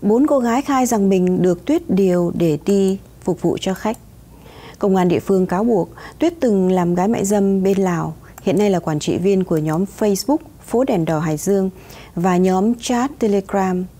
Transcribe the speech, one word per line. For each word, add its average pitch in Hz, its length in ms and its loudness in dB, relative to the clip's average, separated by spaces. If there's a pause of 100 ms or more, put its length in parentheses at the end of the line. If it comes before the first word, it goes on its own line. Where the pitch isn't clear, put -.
Bốn 226 260 4
cô 294 120 4
gái 233 220 0
khai 262 240 0
rằng 214 240 2
mình 180 320 2
được 180 240 0
Tuyết 339 240 -2
điều 180 460 2
để 170 300 0
đi 196 320 2 (260)
phục 170 180 -4
vụ - 200 0
cho 190 120 -4
khách. 214 240 -6 (840)
Công 196 160 2
an 180 120 4
địa 160 120 2
phương 185 260 2
cáo 185 180 -2
buộc 220 260 0 (300)
Tuyết 339 200 2
từng 190 320 2
làm 175 240 2
gái 180 120 0
mại 226 180 0
dâm 196 380 2
bên 190 140 2
Lào, 170 360 -2 (280)
hiện 208 160 0
nay 208 120 2
là 185 100 2
quản 156 200 -4
trị 165 180 -2
viên 190 260 2
của 175 140 -2
nhóm 156 280 -2 (140)
Facebook 214 380 0 (280)
Phố 233 180 0
Đèn 208 220 0
Đỏ 160 140 -2
Hải 156 180 -2
Dương 190 320 0 (460)
và 180 220 0
nhóm 185 380 2
chat 247 440 -4
Telegram 196 680 -2 (140)